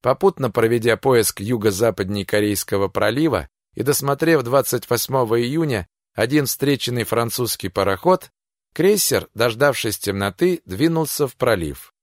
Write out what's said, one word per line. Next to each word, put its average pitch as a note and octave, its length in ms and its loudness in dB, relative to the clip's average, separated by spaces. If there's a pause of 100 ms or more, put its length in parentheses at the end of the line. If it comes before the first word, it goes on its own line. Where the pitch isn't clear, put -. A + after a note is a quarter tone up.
Попутно C3+ 480 2
проведя A2+ 480 2
поиск A#2+ 420 2
юго-западней G2+ 840 -2
Корейского G2+ 600 0
пролива A2+ 600 0 (260)
и - 80 -8
досмотрев C#3 600 0
двадцать B2 480 0
восьмого A#2+ 500 0
июня C3 480 -2 (260)
один C3 300 0
встреченный B2 600 -2
французский A#2 640 -2
пароход, G2 600 0 (440)
крейсер, F3+ 600 2
дождавшись A#2 640 0
темноты, G2+ 680 -2
двинулся D3+ 640 0
в - 80 -12
пролив. F2+ 560 -2 (100)